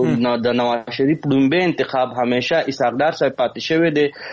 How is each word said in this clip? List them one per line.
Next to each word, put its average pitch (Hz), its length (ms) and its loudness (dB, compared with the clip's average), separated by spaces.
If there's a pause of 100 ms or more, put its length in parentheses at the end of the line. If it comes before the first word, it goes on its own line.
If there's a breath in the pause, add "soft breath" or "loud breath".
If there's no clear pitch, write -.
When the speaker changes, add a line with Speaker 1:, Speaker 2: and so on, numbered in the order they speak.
Speaker 1:
هم. 123 180 0
Speaker 2:
نو 120 160 2
د 117 100 -2
نواز 120 480 0
شریف 143 320 2
لومبی 139 360 2
انتخاب 131 460 0
همیشه 123 480 0 (120)
اسحاق 131 240 0
ډار 147 180 0
صاحب 139 220 0
پاتې 120 260 -2
شوی 160 320 0
دی. 147 160 2 (260 loud breath)